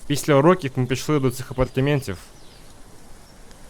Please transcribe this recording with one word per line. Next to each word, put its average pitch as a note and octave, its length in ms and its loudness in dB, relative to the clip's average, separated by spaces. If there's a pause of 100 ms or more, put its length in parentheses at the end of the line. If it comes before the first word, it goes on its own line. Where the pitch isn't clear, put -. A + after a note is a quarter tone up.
Після C#3+ 280 2
уроків C#3+ 400 4
ми B2+ 100 0
пішли C3 340 0
до C3 120 2
цих - 200 -10
апартаментів. C3 680 0 (1500)